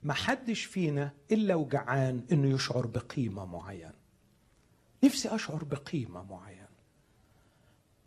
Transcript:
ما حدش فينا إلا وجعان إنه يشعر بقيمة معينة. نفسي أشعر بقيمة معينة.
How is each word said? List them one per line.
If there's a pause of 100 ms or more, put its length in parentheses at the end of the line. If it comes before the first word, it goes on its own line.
ما
حدش
فينا (200)
إلا
وجعان
إنه
يشعر
بقيمة
معينة. (1120)
نفسي
أشعر
بقيمة
معينة. (1400)